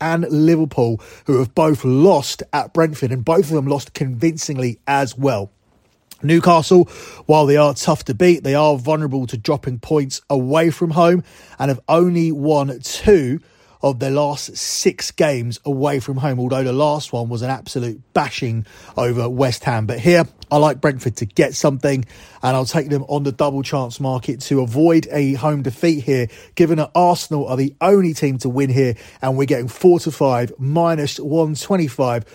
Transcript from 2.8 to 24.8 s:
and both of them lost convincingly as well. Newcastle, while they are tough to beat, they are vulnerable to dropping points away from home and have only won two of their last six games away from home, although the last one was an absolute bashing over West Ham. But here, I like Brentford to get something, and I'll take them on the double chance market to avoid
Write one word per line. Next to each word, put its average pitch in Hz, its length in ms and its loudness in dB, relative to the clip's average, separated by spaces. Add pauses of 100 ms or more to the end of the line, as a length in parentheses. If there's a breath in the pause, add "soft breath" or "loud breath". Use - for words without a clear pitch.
and 127 140 -4
both 165 220 2
of 151 60 -4
them 143 140 0
lost 139 280 -4
convincingly 131 920 -4
as 139 320 -2
well. 123 320 -2 (720)
Newcastle, 170 640 6 (420 loud breath)
while 156 200 4
they 143 100 4
are 147 180 4
tough - 300 -2
to 131 100 -6
beat, 175 300 4
they 135 100 0
are 147 220 4
vulnerable 135 500 -2
to 117 120 -8
dropping 127 400 -4
points 143 500 -2
away 143 420 2
from 170 200 -4
home 170 340 4 (340 loud breath)
and 139 120 0
have 127 180 -4
only 170 420 2
won 139 500 0
two 156 600 2 (400 soft breath)
of 131 200 0
their 135 100 -2
last 143 460 -4
six - 560 -8
games 123 520 -2
away 143 360 -2
from 135 160 -8
home, 131 240 -4
although 131 240 -2
the 123 80 -2
last 147 400 -2
one 120 160 -6
was 117 140 -6
an 127 80 -6
absolute 123 520 -8 (100)
bashing 123 540 -4 (300 loud breath)
over 120 320 -2
West 127 340 -2
Ham. 113 240 -2
But 120 140 -6
here, 170 240 4 (260)
I 147 60 2
like 147 240 2
Brentford 131 380 -2
to 113 80 -6
get 135 280 0
something, 139 500 0 (380 loud breath)
and 127 140 0
I'll 127 80 -2
take 143 240 -4
them 143 160 -2
on 143 180 -2
the 139 80 -2
double 139 320 -2
chance 131 380 -6
market 131 400 -4
to 135 220 0
avoid 156 500 2